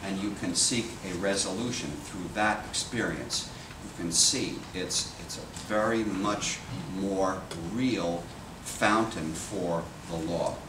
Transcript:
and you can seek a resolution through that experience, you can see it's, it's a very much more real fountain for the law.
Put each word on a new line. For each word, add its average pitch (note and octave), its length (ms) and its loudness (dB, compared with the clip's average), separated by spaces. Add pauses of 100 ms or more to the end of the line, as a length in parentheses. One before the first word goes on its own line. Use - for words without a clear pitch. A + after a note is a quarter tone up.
and F#2+ 140 -2
you G2+ 140 0
can F2+ 240 -2
seek A#2 300 4 (200)
a F#2 120 -4
resolution G2 720 0
through E2 440 -6
that G#2+ 320 2
experience, - 880 -2 (320)
you - 80 -10 (100)
can E2+ 100 -2
see G2 440 4 (180)
it's, - 460 -2
it's - 180 -8
a - 80 -8 (220)
very A2 360 4
much G2+ 540 0 (380)
more F#2+ 440 2 (340)
real F#2+ 500 2 (400)
fountain G#2+ 720 4
for E2+ 500 0 (260)
the E2 60 -2
law. E2 400 0 (140)